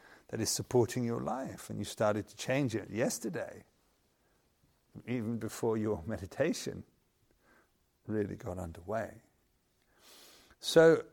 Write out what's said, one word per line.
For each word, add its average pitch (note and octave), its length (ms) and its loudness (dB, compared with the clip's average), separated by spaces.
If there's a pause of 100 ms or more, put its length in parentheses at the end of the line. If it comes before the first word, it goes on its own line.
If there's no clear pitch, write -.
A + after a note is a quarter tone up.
(300)
that A2+ 120 -4
is G#2 80 0
supporting - 560 2
your A#2 160 -2
life, A#3 480 -6
and A2 100 -6
you G2+ 60 -4
started G#2 420 0
to - 80 -20
change B2+ 400 0
it F#2 160 -6
yesterday, - 720 -4 (1400)
even A#2 300 -2
before A2 400 -2
your G#2+ 280 -2
meditation - 760 -4 (1200)
really G2+ 300 -2
got F#2 240 -8
underway. F2 600 -8 (1400)
So D#3+ 540 8